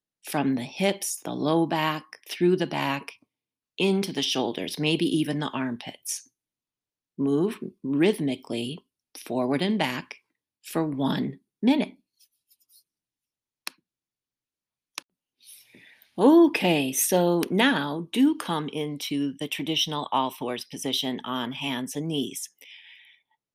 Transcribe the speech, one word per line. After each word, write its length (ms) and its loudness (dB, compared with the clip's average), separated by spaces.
from 320 0
the 80 -4
hips, 560 -2
the 140 -8
low 320 2
back, 400 -2
through 260 4
the 100 0
back, 500 -4
into 360 0
the 80 -4
shoulders, 580 -4
maybe 260 0
even 340 0
the 100 -4
armpits. 800 -8
Move 440 0
rhythmically 960 0
forward 440 -2
and 160 0
back 380 -4
for 220 -2
one 560 -2
minute. 300 2
Okay, 760 6
so 580 2
now 640 0
do 240 4
come 320 -4
into 720 -4
the 80 -6
traditional 640 -4
all 180 2
fours 360 -6
position 580 -4
on 300 -6
hands 420 -6
and 120 -4
knees. 420 -6